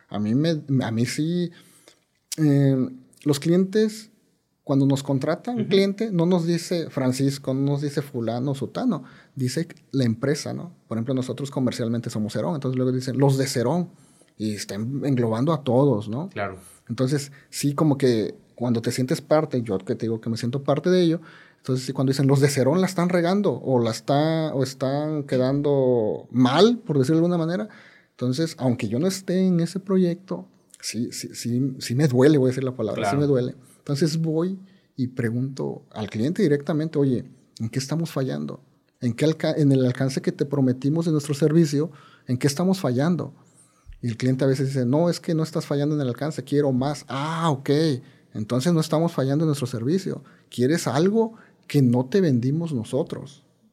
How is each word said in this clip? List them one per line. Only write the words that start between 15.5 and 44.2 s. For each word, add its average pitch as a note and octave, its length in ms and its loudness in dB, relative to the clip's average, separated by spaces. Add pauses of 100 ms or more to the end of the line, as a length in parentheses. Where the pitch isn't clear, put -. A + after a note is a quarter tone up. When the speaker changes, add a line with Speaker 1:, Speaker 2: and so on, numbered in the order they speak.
Speaker 1:
a D3+ 120 -2
todos, A#2+ 440 2
¿no? C#3+ 220 -6
Speaker 2:
Claro. G2+ 280 -8 (300)
Speaker 1:
Entonces, C3 440 -2 (180)
sí, C#3+ 240 -2
como C#3+ 240 2
que A#2 380 2 (180)
cuando A#2 300 -2
te A#2+ 80 -2
sientes C3 300 -2
parte, D3+ 420 0
yo G2 160 -2
que A2+ 160 -4
te A2+ 100 -8
digo A2+ 160 -4
que - 80 -6
me A2+ 80 -4
siento B2 260 -4
parte D3+ 280 0
de F#3 100 4
ello, E3 200 2 (360)
entonces B2+ 280 -4
sí, C3+ 80 -6
cuando C3+ 180 0
dicen, C3+ 160 2
"Los C3+ 120 6
de C#3+ 80 4
Cerón C#3 320 2
la F#3 80 2
están F3 220 0
regando", F3+ 440 2
o B2 260 0
la A2+ 120 2
está-, D#3 600 0
o C3+ 100 0
están C#3+ 600 -4
quedando C3 1080 2
mal, D3 460 4
por D3 220 -2
decirlo D#3 220 4
de E3+ 40 2
alguna F3 120 0
manera, F3 320 -4 (420)
entonces, C3 480 -4
aunque B2 280 0
yo A2+ 120 -2
no F3 80 2
esté F#3+ 380 0
en F3+ 140 4
ese E3 200 -2
proyecto, F#3 680 0 (320)
sí, - 320 -6
sí, - 220 -10
sí, B2+ 460 -2
sí - 160 -4
me D3+ 120 4
duele, C3+ 300 6
voy B2+ 100 4
a B2+ 40 2
decir C3 120 -4
la B2+ 120 -4
palabra, A2 280 -4
sí - 60 0
Speaker 2:
Claro. C#3 100 2
Speaker 1:
me D3 80 2
duele. B2+ 280 0 (240)
Entonces D3 380 -2
voy D#3+ 420 -2 (360)
y B2+ 120 -2
pregunto C3 840 -4
al G#2+ 180 -8
cliente C#3+ 340 0
directamente, D3+ 560 0
"Oye, C3 260 0 (340)
¿en A2+ 100 -4
qué C#3 100 -4
estamos D#3 320 -4
fallando? - 500 -6 (380)
¿En A#2+ 140 -2
qué D3 120 0
alca-, D#3 280 2
en D3 180 4
el C3 140 4
alcance C3 360 0
que F#3 100 -2
te D#3 140 -2
prometimos C#3 600 0
de E3+ 60 0
nuestro D3 220 0
servicio, D3+ 580 2 (360)
en B2+ 100 0
qué C3+ 80 0
estamos F3+ 340 2
fallando?". C#3 540 0 (680)
Y B2+ 40 -2
el A2+ 100 -4
cliente C3 260 0